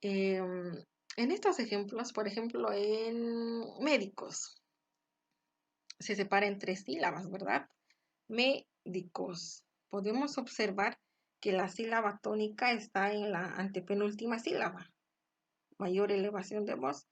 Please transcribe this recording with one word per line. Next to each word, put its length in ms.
Em, 840
en 140
estos 280
ejemplos, 540
por 140
ejemplo, 460
en 920
médicos, 800
se 180
separa 300
en 120
tres 260
sílabas, 460
¿verdad? 380
Médicos. 1400
Podemos 480
observar 600
que 120
la 160
sílaba 540
tónica 500
está 400
en 200
la 140
antepenúltima 840
sílaba, 520
mayor 340
elevación 520
de 100
voz. 380